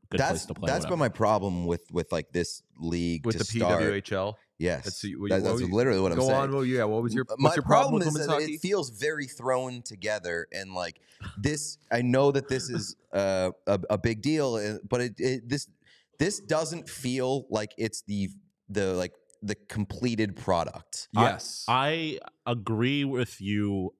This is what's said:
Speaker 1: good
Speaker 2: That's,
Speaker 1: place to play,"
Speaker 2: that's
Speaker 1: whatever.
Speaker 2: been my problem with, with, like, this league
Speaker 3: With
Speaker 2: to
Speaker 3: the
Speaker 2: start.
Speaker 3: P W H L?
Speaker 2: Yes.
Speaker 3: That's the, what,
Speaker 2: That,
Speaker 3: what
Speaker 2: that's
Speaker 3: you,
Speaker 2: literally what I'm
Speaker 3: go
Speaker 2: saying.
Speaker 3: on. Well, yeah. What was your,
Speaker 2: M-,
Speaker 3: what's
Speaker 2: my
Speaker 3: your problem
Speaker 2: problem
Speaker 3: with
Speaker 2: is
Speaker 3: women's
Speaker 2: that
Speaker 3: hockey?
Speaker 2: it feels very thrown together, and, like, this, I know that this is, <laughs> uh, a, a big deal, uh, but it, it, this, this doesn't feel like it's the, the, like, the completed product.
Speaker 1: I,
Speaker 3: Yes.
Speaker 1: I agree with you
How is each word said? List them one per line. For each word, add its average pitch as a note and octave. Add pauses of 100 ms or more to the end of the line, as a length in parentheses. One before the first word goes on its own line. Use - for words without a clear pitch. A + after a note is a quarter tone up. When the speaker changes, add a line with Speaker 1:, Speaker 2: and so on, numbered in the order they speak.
Speaker 1:
good F2+
Speaker 2:
That's, -
Speaker 1:
place E2
to -
play," -
Speaker 2:
that's C#3+
Speaker 1:
whatever. -
Speaker 2:
been E3+
my C3+
problem G2
with, E2+
with, E2+
like, D#2+
this E2+ (160)
league E2+
Speaker 3:
With -
Speaker 2:
to E2+
Speaker 3:
the E2+
Speaker 2:
start. F2+
Speaker 3:
P D#2+
W G2+
H G2
L? G2+ (220)
Speaker 2:
Yes. D#2+
Speaker 3:
That's F#2+
the, G2
what, G2+
Speaker 2:
That, F#2+
Speaker 3:
what F#2+
Speaker 2:
that's A#2+
Speaker 3:
you, F2+
Speaker 2:
literally A2
what F#2
I'm E2+
Speaker 3:
go B2+
Speaker 2:
saying. C3
Speaker 3:
on. C3+
Well, C3+
yeah. B2+
What G#2+
was A#2
your, C3
Speaker 2:
M-, A2
Speaker 3:
what's -
Speaker 2:
my D3+
Speaker 3:
your D3
problem - (140)
Speaker 2:
problem C#4
Speaker 3:
with F3
Speaker 2:
is D3+
Speaker 3:
women's D3
Speaker 2:
that D#3
Speaker 3:
hockey? D#3
Speaker 2:
it D#3+
feels F#3
very C#3+
thrown B2+
together, F#2
and, F#2+
like, F2 (380)
this, D3 (120)
I A#2+
know C3
that C3+
this B2+
is, A2+
<laughs> -
uh, F#2+ (140)
a, G2 (120)
a G#2
big G#2+
deal, C#3+
uh, G#2
but B2
it, A#2+
it, B2+
this, C#3+ (500)
this F#3+
doesn't D#3+
feel C3
like G#2+
it's -
the, G2+ (400)
the, F#2+
like, F2+ (320)
the G2+
completed G#2+
product. -
Speaker 1:
I, A2
Speaker 3:
Yes. -
Speaker 1:
I D3 (260)
agree A#2+
with B2+
you G2+